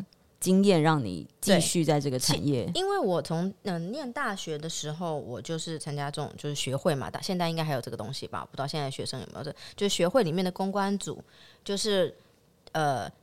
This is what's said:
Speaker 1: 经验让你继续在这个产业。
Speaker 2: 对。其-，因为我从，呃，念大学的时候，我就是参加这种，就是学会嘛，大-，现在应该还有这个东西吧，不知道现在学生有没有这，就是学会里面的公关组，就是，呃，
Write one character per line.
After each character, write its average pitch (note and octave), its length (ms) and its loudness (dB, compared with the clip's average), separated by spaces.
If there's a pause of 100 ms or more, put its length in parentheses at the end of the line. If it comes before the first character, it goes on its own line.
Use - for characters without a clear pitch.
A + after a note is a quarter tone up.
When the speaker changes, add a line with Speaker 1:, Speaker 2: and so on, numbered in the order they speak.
(400)
Speaker 1:
经 F#3+ 240 6
验 F#3+ 180 8
让 D3+ 220 4
你 F2+ 240 -6 (140)
继 F#3+ 180 6
续 E3 240 2
在 D3 160 4
这 C#3 120 0
个 B2+ 80 -2
产 - 160 2 (100)
业。 B2+ 200 2
Speaker 2:
对。 E3+ 80 -4
其-， - 60 -2
因 F#4+ 80 0
为 G4+ 120 0
我 F#3 200 2
从， E3+ 320 -2 (120)
呃， F3+ 160 -2
念 A#3+ 340 -6
大 B3 220 -4
学 D#3+ 220 -6
的 D#3 120 -6
时 D3+ 220 -4
候， D#3+ 260 -4
我 A#2+ 240 -8
就 D#3+ 160 -4
是 D#3+ 220 -6
参 C#3+ 160 -6
加 C#3+ 160 -2
这 D3+ 100 -6
种， C#3+ 160 -6
就 - 100 -8
是 D3 60 -4
学 C#3 240 -2
会 C#3 160 2
嘛， B2+ 160 -2
大-， - 140 -8
现 F#3 140 -2
在 F3 120 0
应 E3 60 -2
该 D#3+ 80 0
还 D#3 100 0
有 B2 80 0
这 - 80 -10
个 - 80 -8
东 G#2 160 -6
西 A#2+ 140 -8
吧， F2 240 -6
不 - 40 -20
知 - 60 -6
道 C3+ 60 -2
现 D3+ 120 -4
在 C#3 120 -2
学 - 120 -8
生 - 160 -6
有 F#2+ 140 -8
没 - 60 -10
有 A#2+ 40 -8
这， D3+ 80 -8 (240)
就 G3+ 140 0
是 G3 60 2
学 F3 120 4
会 F3+ 140 6
里 E3 100 2
面 F#3 140 0
的 F3+ 60 0
公 G3 200 -2
关 G3 280 0
组， - 240 -8 (400)
就 G3+ 120 -4
是， G3 380 2 (600)
呃， C#3+ 360 0 (140)